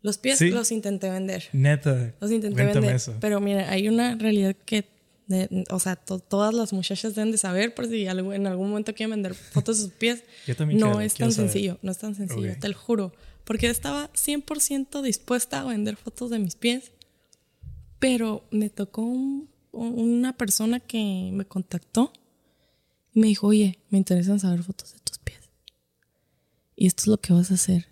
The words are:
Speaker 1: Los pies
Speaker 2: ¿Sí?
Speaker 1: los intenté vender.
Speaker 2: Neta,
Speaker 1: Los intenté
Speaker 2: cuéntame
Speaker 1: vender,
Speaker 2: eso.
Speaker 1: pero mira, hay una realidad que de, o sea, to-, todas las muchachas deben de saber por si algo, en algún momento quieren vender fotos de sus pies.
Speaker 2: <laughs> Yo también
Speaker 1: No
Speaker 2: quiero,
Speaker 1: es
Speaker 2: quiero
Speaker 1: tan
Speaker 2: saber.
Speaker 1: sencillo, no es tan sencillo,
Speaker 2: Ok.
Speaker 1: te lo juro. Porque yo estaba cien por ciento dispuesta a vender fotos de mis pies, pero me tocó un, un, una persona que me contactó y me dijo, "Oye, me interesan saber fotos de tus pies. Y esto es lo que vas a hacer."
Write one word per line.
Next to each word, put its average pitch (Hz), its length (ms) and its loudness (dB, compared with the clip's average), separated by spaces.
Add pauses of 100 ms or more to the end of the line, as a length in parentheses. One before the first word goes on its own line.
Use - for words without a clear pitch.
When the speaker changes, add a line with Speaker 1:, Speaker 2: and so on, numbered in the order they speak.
Speaker 1:
Los 202 160 -2
pies 269 200 2
Speaker 2:
¿Sí? 170 120 6
Speaker 1:
los 226 220 0
intenté 202 380 -2
vender. 190 420 -6
Speaker 2:
Neta, 139 680 2
Speaker 1:
Los 208 100 -2
intenté 214 260 0
Speaker 2:
cuéntame 208 300 4
Speaker 1:
vender, 127 100 2
Speaker 2:
eso. 117 240 -4
Speaker 1:
pero 208 200 0
mira, 202 300 0
hay 190 180 0
una 233 280 2
realidad 208 380 2
que 208 300 -2 (440)
de, 185 420 -2
o 185 80 -4
sea, 185 160 -2
to-, 185 260 -8
todas 208 340 0
las 226 180 -2
muchachas 190 420 -4
deben 214 160 0
de 220 80 0
saber 202 360 0
por 247 120 -6
si 220 200 -2
algo, 185 260 -4
en 196 140 -2
algún 190 240 -2
momento 208 240 -4
quieren 220 160 -4
vender 190 240 -4
fotos - 420 -2
de 214 80 -2
sus 180 80 -10
pies. 233 320 -2 (100)
Speaker 2:
<laughs> - 120 -16
Yo 123 100 -4
también 156 240 2
Speaker 1:
No 214 60 6
Speaker 2:
quiero, 208 160 2
Speaker 1:
es 214 120 -2
Speaker 2:
quiero 233 140 0
Speaker 1:
tan 220 80 2
Speaker 2:
saber. 208 160 2
Speaker 1:
sencillo, 196 300 -2
no 190 100 -4
es 185 60 -8
tan 214 160 -8
sencillo, 190 380 -6
Speaker 2:
Ok. - 60 -10
Speaker 1:
te 202 120 -4
lo - 80 -6
juro. 202 340 -2 (320)
Porque 226 220 -2
yo 233 60 2
estaba 285 420 -4
cien 294 280 -2
por 302 180 -6
ciento 277 420 -2
dispuesta 247 580 -2
a 269 40 -8
vender 214 320 -4
fotos 233 340 -10
de 233 80 -2
mis 185 180 -4
pies, 247 360 -2 (1040)
pero 226 520 0
me 214 200 0
tocó 202 320 -6
un, 269 480 -4 (220)
un, 233 260 -6
una 240 380 2
persona 226 440 0
que 196 520 -4
me 196 140 -4
contactó - 680 -2 (1000)
y 220 80 6
me 220 80 8
dijo, 208 200 2
"Oye, 208 300 4 (120)
me 196 80 4
interesan 190 420 4
saber 175 220 2
fotos - 300 -10
de - 80 -20
tus - 180 -10
pies. - 200 -10 (1400)
Y 185 100 2
esto - 160 0
es - 60 0
lo 214 120 2
que - 120 0
vas 180 180 4
a 190 40 4
hacer." 180 380 2